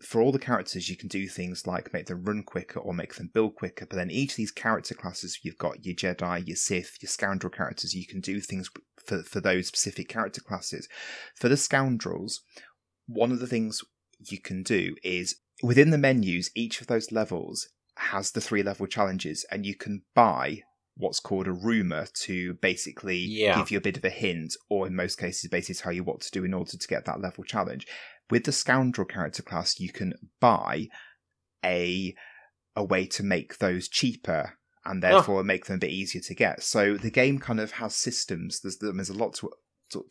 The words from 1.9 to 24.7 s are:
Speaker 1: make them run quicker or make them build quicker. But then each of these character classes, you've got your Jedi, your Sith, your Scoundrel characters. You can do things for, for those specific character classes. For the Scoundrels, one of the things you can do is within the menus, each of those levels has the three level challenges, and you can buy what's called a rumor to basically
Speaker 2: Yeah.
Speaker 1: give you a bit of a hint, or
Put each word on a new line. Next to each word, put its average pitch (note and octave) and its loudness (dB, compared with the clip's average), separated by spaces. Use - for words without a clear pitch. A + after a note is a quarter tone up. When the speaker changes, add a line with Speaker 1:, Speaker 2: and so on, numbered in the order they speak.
Speaker 1:
make - -6
them F2+ -6
run G#2 -2
quicker - -8
or F#2 -6
make - -6
them - -12
build A2 2
quicker. - -10
But - -10
then F2+ -2
each C3+ 0
of - -10
these G#2+ -4
character A2 -2
classes, - -10
you've E2 -8
got - -4
your F2+ -4
Jedi, F2+ -2
your E2+ -8
Sith, - -2
your - -16
Scoundrel F#2+ -2
characters. - -4
You F#2 -8
can F#2+ -10
do G2 -4
things F#2 -8
for, F#2 -2
for - -8
those F#2 2
specific - -4
character G#2+ -4
classes. - -8
For - 4
the C#3 8
Scoundrels, B2 0
one A#2 4
of B2 0
the B2+ -4
things A2+ 0
you - -10
can F#2 -6
do F#2 2
is F2+ -2
within C3 10
the D3+ 6
menus, G#2+ 4
each A2+ -2
of A2+ -18
those A2+ 0
levels - -2
has G2 -2
the A2 -2
three G2+ 2
level G2 -2
challenges, F#2 0
and G2+ -4
you G2 -4
can G2+ -6
buy D2+ 6
what's F#2 0
called F#2+ 0
a F#2 0
rumor F2+ 0
to F2+ -2
basically F#2 0
Speaker 2:
Yeah. G2+ 4
Speaker 1:
give E2 0
you G2+ 2
a F2+ -2
bit G2 0
of - -2
a F#2 2
hint, E2+ -4
or G2 0